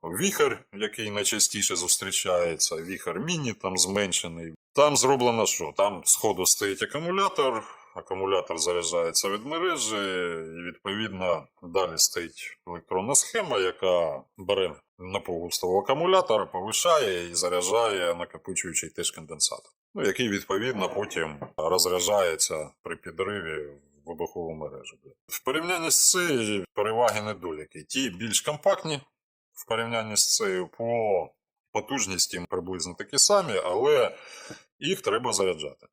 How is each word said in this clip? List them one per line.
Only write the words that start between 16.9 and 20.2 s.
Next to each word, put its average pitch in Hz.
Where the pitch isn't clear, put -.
і 85
заряджає 90
накопичуючий 85
теж -
конденсатор, -
ну, -
який, 110